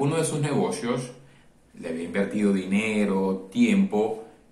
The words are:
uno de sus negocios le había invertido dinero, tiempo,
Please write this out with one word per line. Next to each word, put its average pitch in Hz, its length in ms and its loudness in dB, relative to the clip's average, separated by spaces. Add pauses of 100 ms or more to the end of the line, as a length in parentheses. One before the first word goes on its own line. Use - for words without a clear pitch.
uno 156 160 0
de 156 80 0
sus 147 160 -2
negocios 131 720 -2 (680)
le - 100 -12
había 82 160 -8
invertido 101 480 0
dinero, 98 1000 0
tiempo, 107 760 2 (260)